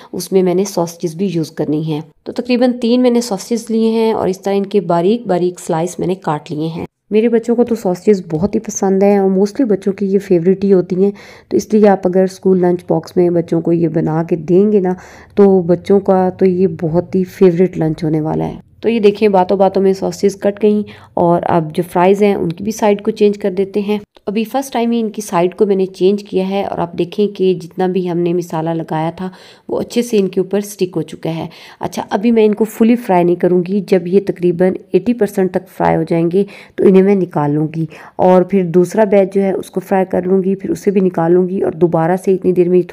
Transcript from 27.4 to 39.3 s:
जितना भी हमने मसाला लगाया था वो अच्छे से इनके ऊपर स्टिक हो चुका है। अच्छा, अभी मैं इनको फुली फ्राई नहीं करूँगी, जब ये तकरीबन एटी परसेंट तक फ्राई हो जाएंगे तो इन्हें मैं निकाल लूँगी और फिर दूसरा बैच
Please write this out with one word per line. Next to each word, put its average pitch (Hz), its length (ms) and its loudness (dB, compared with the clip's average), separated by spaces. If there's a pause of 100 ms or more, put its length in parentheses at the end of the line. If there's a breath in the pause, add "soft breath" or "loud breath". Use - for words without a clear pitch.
जितना 170 320 -4
भी 180 200 -2
हमने 175 260 -2
मसाला 165 400 -4
लगाया 160 380 -4
था 185 200 -10 (380 loud breath)
वो - 80 -4
अच्छे 196 260 -2
से 240 140 -2
इनके 190 240 0
ऊपर 190 220 -2
स्टिक 185 320 -6
हो 160 80 -4
चुका - 260 -10
है। 165 200 -6 (320 loud breath)
अच्छा, - 220 -6
अभी 226 280 0
मैं 226 140 4
इनको 214 200 0
फुली 226 320 2
फ्राई 185 260 2
नहीं 175 120 2
करूँगी, 180 460 0
जब 175 260 0
ये 185 140 2
तकरीबन 180 560 0 (180)
एटी 185 180 0
परसेंट 202 380 -2
तक 185 160 -6
फ्राई 170 280 0
हो 165 80 0
जाएंगे 170 420 0 (320 loud breath)
तो 202 80 2
इन्हें 190 180 6
मैं 202 120 4
निकाल 170 360 -2
लूँगी 156 360 -2 (320 loud breath)
और 185 320 4
फिर 196 160 2
दूसरा 180 400 2
बैच 196 260 2